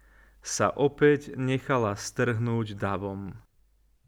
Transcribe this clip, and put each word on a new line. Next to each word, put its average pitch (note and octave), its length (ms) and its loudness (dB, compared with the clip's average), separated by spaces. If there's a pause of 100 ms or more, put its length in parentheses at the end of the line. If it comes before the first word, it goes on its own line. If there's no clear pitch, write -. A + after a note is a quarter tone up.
(420)
sa - 320 0
opäť C#3+ 640 2
nechala B2+ 560 0
strhnúť A#2 800 -2
davom. G2 640 -4 (680)